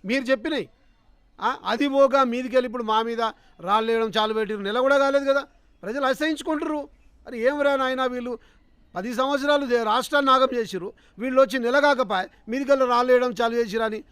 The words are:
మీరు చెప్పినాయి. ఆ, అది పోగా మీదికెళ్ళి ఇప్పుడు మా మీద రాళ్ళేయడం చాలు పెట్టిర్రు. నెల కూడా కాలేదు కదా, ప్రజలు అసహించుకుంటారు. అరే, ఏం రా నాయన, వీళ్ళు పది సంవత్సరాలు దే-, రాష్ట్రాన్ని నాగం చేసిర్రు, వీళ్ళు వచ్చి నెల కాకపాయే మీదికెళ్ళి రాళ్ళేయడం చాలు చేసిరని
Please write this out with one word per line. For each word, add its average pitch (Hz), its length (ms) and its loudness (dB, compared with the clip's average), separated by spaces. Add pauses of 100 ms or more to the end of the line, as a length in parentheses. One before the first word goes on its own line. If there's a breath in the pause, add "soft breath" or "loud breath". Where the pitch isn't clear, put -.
మీరు 254 180 -2
చెప్పినాయి. 254 460 -2 (720)
ఆ, 233 240 -2
అది 240 240 0
పోగా 269 340 4
మీదికెళ్ళి 247 440 0
ఇప్పుడు 233 160 -8
మా 220 180 2
మీద 233 200 -4 (380 soft breath)
రాళ్ళేయడం 220 580 0
చాలు 214 160 0
పెట్టిర్రు. 214 300 -4
నెల 214 160 -2
కూడా 269 180 4
కాలేదు 277 340 2
కదా, 277 120 0 (400)
ప్రజలు 254 220 -6
అసహించుకుంటారు. 302 840 -4 (380)
అరే, 240 120 -12
ఏం 285 220 0
రా 277 140 2
నాయన, 262 300 -2
వీళ్ళు 247 340 -6 (560 soft breath)
పది 214 180 -6
సంవత్సరాలు 285 520 0
దే-, 240 180 0
రాష్ట్రాన్ని 262 480 0
నాగం 262 240 4
చేసిర్రు, 190 380 -6 (260 soft breath)
వీళ్ళు 262 220 2
వచ్చి 262 180 2
నెల 247 200 2
కాకపాయే 233 500 2 (200 soft breath)
మీదికెళ్ళి 262 360 2
రాళ్ళేయడం 247 560 2
చాలు 233 140 0
చేసిరని 220 560 -2